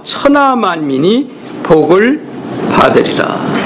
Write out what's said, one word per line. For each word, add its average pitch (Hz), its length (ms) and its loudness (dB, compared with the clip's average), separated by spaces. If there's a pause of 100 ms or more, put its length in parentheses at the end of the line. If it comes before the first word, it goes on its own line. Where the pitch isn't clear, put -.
천하 277 540 2
만민이 175 760 0 (320)
복을 185 580 4 (520)
받으리라. - 680 0 (280)